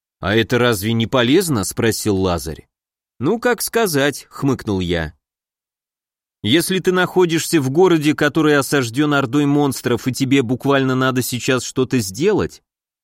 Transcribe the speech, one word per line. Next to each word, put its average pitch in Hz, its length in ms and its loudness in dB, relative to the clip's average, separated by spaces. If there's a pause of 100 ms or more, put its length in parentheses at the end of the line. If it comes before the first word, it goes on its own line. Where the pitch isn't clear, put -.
(200)
«А 98 160 0
это 113 220 2
разве 113 360 0
не 113 140 0
полезно?» 135 560 2
спросил 104 540 -2
Лазарь. 85 500 -4 (520)
«Ну, 190 200 -2
как 247 220 0
сказать», 151 680 -2
хмыкнул 110 500 -2
я. 85 340 -4 (1300)
«Если 170 380 0
ты 185 120 -2
находишься 175 720 2
в 131 80 -2
городе, 156 460 2
который 151 420 2
осаждён 139 560 0
ордой 139 320 0
монстров, 143 640 0
и 127 60 -2
тебе 135 280 2
буквально 131 540 0
надо 131 260 0
сейчас 123 420 -2
что-то 131 360 -2
сделать, 113 640 -2 (400)